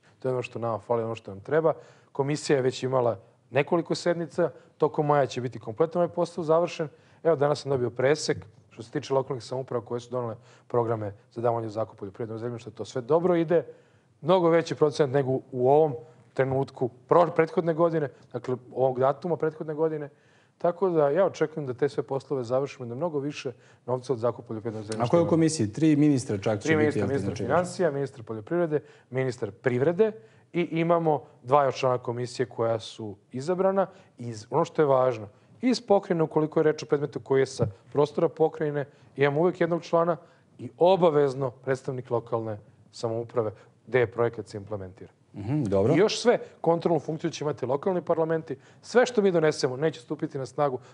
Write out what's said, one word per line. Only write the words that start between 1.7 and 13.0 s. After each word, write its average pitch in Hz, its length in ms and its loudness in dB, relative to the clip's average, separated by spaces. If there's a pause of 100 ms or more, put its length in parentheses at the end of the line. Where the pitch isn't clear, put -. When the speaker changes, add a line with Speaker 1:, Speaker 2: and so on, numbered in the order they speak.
Speaker 1:
Komisija 147 440 0
je 131 60 2
već 127 200 -2
imala 127 360 0 (320)
nekoliko 151 440 0
sednica, 170 560 -2 (280)
tokom 151 280 0
maja 147 200 4
će 123 140 -6
biti 117 180 -6
kompletan 165 440 -2
ovaj 170 120 -2
posao 170 300 -4
završen. 160 440 0 (340)
Evo, 160 140 4
danas 143 260 0
sam 135 80 -6
dobio 123 200 0
presek 139 480 0 (320)
što - 120 -16
se - 80 -16
tiče 139 240 -4
lokalnih 131 300 -2
samouprava 127 400 -6
koje 120 160 -6
su 120 100 -18
donele 117 260 -6 (320)
programe 113 440 0 (200)
za 117 80 -10
davanje 117 260 0
u 110 40 -8
zakup 107 280 -6
poljoprivrednog 110 400 -10
zemljišta. 117 320 -10
To 104 140 -10
sve 131 180 -8